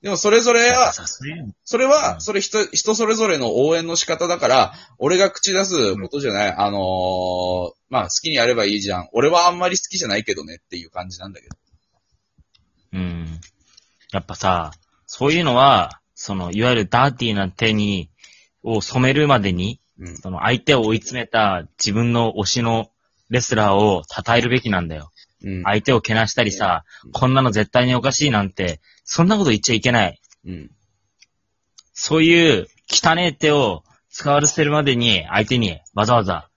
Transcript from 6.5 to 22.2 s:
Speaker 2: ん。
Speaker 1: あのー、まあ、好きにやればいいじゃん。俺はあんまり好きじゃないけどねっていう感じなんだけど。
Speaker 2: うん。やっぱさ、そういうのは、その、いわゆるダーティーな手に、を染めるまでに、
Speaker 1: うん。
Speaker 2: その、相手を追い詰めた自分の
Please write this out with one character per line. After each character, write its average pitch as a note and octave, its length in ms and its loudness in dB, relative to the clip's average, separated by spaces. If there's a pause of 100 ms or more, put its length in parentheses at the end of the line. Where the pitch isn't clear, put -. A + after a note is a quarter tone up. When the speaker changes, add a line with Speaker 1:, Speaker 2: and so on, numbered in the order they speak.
Speaker 2:
ん。 F#2 40 -6
Speaker 1:
あ G2+ 120 0
の G2+ 60 -4
ー、 F#2 960 -2 (180)
ま B2+ 100 -2
あ、 G2 60 -2
好 F2 40 -14
き - 200 -6
に D3+ 60 -4
や A#2 100 2
れ B2 80 2
ば A2+ 120 0
い G#2 120 0
い - 40 -2
じ G2 100 -6
ゃ F2+ 80 -4
ん。 - 140 -12
俺 C3 160 2
は F3 180 4
あ F3+ 40 4
ん F3 80 -8
ま F3+ 100 0
り F#3+ 80 -4
好 - 60 -4
き F#3 160 -10
じ D#3 60 -6
ゃ G#2+ 40 -6
な G2+ 80 -2
い A2 80 -6
け G2 100 -4
ど D#2 80 -12
ね D#2+ 180 -18
っ - 60 -20
て F2+ 80 -16
い E2+ 100 -12
う D#2+ 40 -20
感 F#2 180 -12
じ F2+ 120 -16
な F#2+ 100 -16
ん F#2+ 40 -20
だ D#2 60 -20
け A#1+ 80 -20
ど。 B1+ 80 -18 (1400)
Speaker 2:
う F#2+ 40 -6
ん。 E2+ 420 -8 (720)
や G2 80 -4
っ F#2 60 -10
ぱ F2+ 100 -14
さ、 E2+ 380 -2 (320)
そ - 220 -4
う D3+ 40 2
い E3+ 80 0
う F3 60 0
の B2 100 2
は、 B2 460 4 (140)
そ - 200 -10
の、 F2 160 -6
い G#2 100 -2
わ B2 100 2
ゆ B2 60 2
る G2 120 -2
ダ C3 220 4
ー C3+ 40 -12
テ A#2+ 120 -6
ィ A2 40 -2
ー - 20 -2
な G2 160 -2
手 A2 240 0
に、 G2+ 360 -2 (560)
を A2+ 140 -2
染 B2+ 300 0
め C3+ 40 0
る D3 140 2
ま B2+ 140 4
で F#2+ 100 0
に、 F#2 300 -4 (180)
Speaker 1:
う F2+ 100 -16
ん。 D#2+ 80 -18
Speaker 2:
そ F#2 140 -12
の、 F2 80 -8
相 A#2 220 -2
手 D3 120 2
を A#2+ 100 4
追 A2 100 0
い A2+ 60 0
詰 A#2+ 200 -10
め A#2 80 -8
た G2 400 0 (100)
自 A2 140 -4
分 A#2 220 0
の A#2 240 0